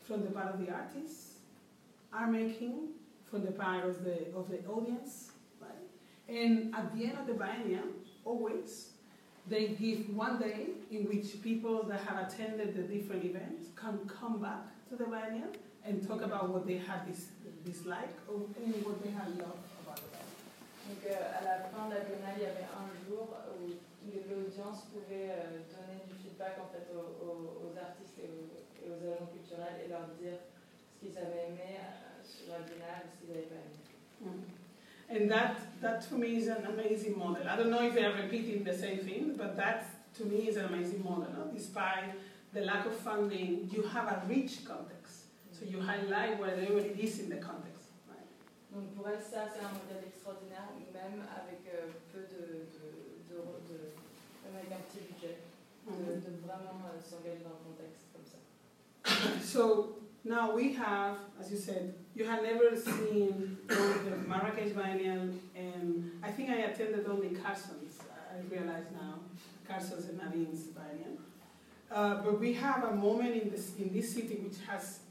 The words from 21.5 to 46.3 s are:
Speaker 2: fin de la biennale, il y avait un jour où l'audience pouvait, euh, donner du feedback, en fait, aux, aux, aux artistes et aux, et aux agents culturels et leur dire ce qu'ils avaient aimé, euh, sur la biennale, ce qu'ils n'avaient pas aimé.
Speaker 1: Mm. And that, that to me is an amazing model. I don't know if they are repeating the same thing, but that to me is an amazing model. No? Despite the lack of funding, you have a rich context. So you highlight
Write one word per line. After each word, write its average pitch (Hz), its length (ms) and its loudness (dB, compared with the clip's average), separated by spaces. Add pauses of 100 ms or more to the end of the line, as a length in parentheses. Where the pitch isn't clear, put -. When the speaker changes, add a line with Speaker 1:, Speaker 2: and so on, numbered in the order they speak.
Speaker 2:
fin 214 180 -4
de 208 60 -2
la 202 80 0
biennale, 196 340 -4
il 208 60 0
y - 20 0
avait 185 260 -4
un 196 160 -6 (200)
jour 220 200 -4 (280)
où 175 160 -6 (580)
l'audience 196 640 -4
pouvait, 190 400 -6
euh, 165 400 -4
donner 190 360 -10
du 185 140 -12
feedback, 190 380 -6
en 185 120 -8
fait, 170 220 -8
aux, 170 300 -6
aux, 165 440 -6
aux 165 120 -8
artistes 180 400 -12
et 160 80 -8
aux, 160 240 -10 (320)
et 170 80 -8
aux 170 80 -6
agents 170 320 -4
culturels 170 520 -8
et 170 60 -6
leur 170 180 -6 (120)
dire 175 200 -6 (520)
ce - 160 -20
qu'ils 180 100 -8
avaient 170 340 -2
aimé, 185 280 -8
euh, - 440 -12
sur - 280 -12
la 170 160 -6
biennale, 170 440 -8
ce - 80 -16
qu'ils 170 160 -12
n'avaient 160 120 -4
pas 160 120 -10
aimé. - 200 -14 (440)
Speaker 1:
Mm. 185 200 -4 (680)
And 208 200 6
that, 233 240 8 (260)
that - 280 2
to 262 60 -2
me 233 220 4
is 226 100 4
an 214 200 2
amazing 214 500 2
model. 180 300 2
I - 80 4
don't 233 140 6
know 240 140 8
if 233 100 6
they 226 120 8
are 202 100 6
repeating 202 480 2
the 180 120 2
same 190 240 0
thing, 214 380 0
but 202 200 -2
that 220 280 2 (320)
to 220 80 -2
me 214 220 4
is 202 100 4
an 190 80 2
amazing 180 380 0
model. 175 280 0
No? - 220 -4
Despite 190 600 0 (380)
the 196 80 2
lack 196 240 4
of 226 100 0
funding, 202 760 2
you 214 120 2
have 233 240 2
a 185 200 2
rich - 380 2
context. - 640 -10 (240)
So 175 140 -10
you 185 160 -2
highlight 202 580 2